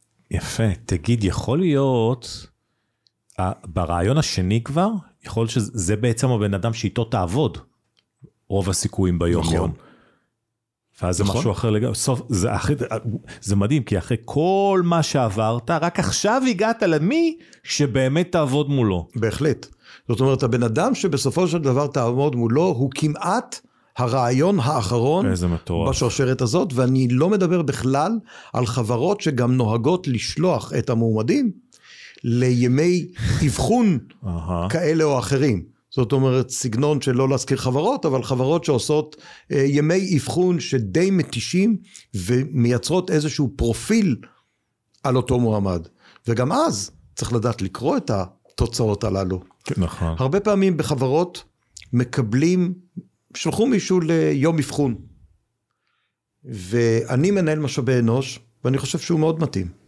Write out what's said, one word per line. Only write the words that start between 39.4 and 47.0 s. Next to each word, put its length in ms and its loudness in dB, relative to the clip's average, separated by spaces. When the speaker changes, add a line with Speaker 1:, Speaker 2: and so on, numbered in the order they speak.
Speaker 2:
אה, 160 2
ימי 480 2
אבחון 440 0
שדי 500 0
מתישים 640 0
ומייצרות 960 0
איזשהו 460 0
פרופיל 600 0
על 140 0
אותו 240 0
מועמד. 480 0
וגם 240 0
אז 380 -2